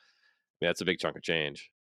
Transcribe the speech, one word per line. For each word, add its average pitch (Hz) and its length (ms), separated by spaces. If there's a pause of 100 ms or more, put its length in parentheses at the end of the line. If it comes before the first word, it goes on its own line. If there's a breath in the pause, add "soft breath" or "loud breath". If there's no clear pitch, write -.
(600)
mean, 87 80
that's 85 120
a 92 40
big 87 140
chunk 78 180
of - 60
change. 78 480 (100)